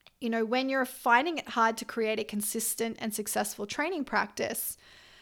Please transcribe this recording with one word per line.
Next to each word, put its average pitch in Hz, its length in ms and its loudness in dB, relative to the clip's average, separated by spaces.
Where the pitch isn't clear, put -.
you 240 80 -2
know, 226 160 2
when 254 240 2
you're 269 160 2
finding 262 540 4
it - 120 -8
hard 226 280 4
to 226 80 -8
create 220 320 0
a 220 60 -2
consistent 226 720 -2
and 214 160 -4
successful 208 520 -4
training 302 380 -2
practice, - 720 -2